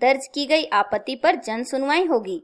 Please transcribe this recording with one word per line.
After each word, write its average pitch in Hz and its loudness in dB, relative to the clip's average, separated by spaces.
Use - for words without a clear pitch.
दर्ज 269 2
की 277 -2
गई 311 2
आपत्ति 208 -2
पर - 2
जन 226 -6
सुनवाई 285 0
होगी। 208 -2